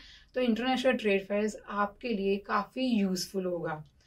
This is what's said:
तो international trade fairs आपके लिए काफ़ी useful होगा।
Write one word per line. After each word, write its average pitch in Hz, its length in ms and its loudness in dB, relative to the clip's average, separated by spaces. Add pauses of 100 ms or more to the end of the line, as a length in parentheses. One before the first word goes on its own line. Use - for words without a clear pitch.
(340)
तो 254 60 -2
international 247 520 2
trade 196 340 2
fairs 208 300 0 (120)
आपके 202 400 -4
लिए 196 280 0
काफ़ी 214 500 -2
useful 190 580 0
होगा। 165 400 -4 (220)